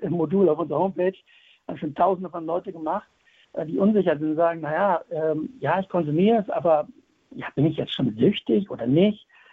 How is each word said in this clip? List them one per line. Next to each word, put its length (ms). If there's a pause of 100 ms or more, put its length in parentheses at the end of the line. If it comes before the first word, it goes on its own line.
Modul 400
auf 100
unserer 220
Homepage. 360 (500)
Haben 120
schon 160
Tausende 360
von 160
Leute 260
gemacht, 360 (460)
äh, 120
die 120
unsicher 400
sind, 180
sagen, 260
„Na 100
ja, 280 (100)
ähm, 400 (100)
ja, 200
ich 80
konsumiere 500
es, 120
aber 380 (460)
ja, 200
bin 120
ich 100
jetzt 180
schon 220
süchtig 540
oder 160
nicht?“ 400 (260)